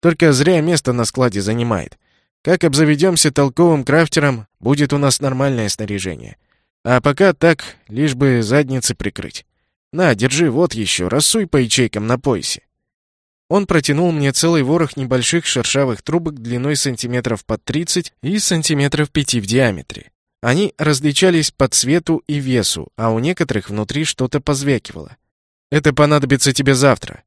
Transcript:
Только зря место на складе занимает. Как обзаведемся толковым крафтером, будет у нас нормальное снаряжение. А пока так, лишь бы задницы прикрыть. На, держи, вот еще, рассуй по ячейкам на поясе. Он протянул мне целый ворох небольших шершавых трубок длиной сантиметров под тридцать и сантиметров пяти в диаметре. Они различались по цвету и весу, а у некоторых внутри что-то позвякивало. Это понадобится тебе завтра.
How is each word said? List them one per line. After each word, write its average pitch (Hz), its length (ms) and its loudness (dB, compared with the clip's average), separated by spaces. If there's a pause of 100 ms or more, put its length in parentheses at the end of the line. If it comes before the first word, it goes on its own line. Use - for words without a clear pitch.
Только 165 320 4
зря 151 280 2
место 156 320 0
на 120 120 0
складе 110 360 -2
занимает. 110 580 -4 (440)
Как 175 220 0
обзаведемся 151 640 2
толковым 143 540 2
крафтером, 143 640 0 (120)
будет 143 340 0
у 143 60 0
нас 143 220 0
нормальное 131 480 -2
снаряжение. 95 680 -8 (480)
А 123 160 2
пока 170 320 2
так, 165 300 2 (260)
лишь 135 260 -2
бы 127 280 2
задницы 127 520 0
прикрыть. - 520 -10 (460)
На, 160 220 2
держи, 131 360 0
вот 156 240 0
еще, 92 340 -4
рассуй 151 380 0
по 151 120 0
ячейкам 110 480 0
на 123 120 0
поясе. 120 440 -4 (840)
Он 190 180 0
протянул 170 440 0
мне 143 220 0
целый 165 300 2
ворох 156 340 0
небольших 131 500 -2
шершавых 127 560 -2
трубок 156 380 -4
длиной 123 360 -4
сантиметров 123 680 -4
под - 200 -6
тридцать 165 480 -4 (100)
и 180 160 -2
сантиметров 151 720 0
пяти 131 300 -2
в 98 60 -6
диаметре. 110 640 -2 (320)
Они 151 340 0
различались 151 720 2
по 135 180 0
цвету 165 580 0
и 147 140 -4
весу, 123 560 -2
а 113 140 0
у 113 100 0
некоторых 139 500 -2
внутри 107 340 -4
что-то 139 360 -2
позвякивало. 135 760 -4 (540)
Это 147 220 2
понадобится 139 600 2
тебе 135 220 2
завтра. 127 520 0